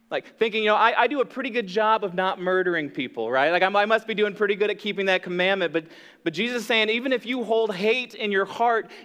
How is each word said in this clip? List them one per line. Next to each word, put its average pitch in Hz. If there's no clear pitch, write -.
like -
thinking, 220
you 208
know, 214
"I, 226
I 247
do 277
a 233
pretty 254
good 220
job 214
of 180
not 185
murdering 180
people, 117
right? 135
Like, 180
I'm, 190
I 208
must 220
be 220
doing 208
pretty 208
good 208
at 202
keeping 196
that 185
commandment." 180
But, 160
but 170
Jesus 233
is -
saying, 220
"Even 240
if 240
you 247
hold 220
hate 233
in 214
your 196
heart, 233